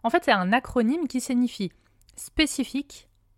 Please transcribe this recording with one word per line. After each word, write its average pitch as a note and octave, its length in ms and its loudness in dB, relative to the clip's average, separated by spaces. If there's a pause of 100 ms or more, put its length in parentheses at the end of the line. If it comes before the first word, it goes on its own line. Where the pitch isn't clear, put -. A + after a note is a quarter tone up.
En A#3 60 0
fait, F4 140 2
c'est C#4 60 4
un F#3+ 220 2
acronyme B3+ 560 0
qui B3+ 120 -4
signifie A#3+ 520 -2 (420)
spécifique, - 920 -4 (300)